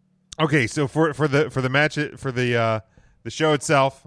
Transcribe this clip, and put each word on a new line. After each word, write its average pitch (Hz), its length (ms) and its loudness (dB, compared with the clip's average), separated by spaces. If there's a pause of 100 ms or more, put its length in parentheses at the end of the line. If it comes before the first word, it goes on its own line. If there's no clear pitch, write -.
(400)
okay, 147 260 2
so 147 200 -2
for, 156 280 0
for 151 140 0
the, 139 220 2
for 143 100 -4
the 127 80 0
match, 147 300 0 (180)
for 139 160 -8
the, 120 240 0
uh, 113 240 0 (480)
the 113 40 -8
show 156 200 2
itself, 139 540 0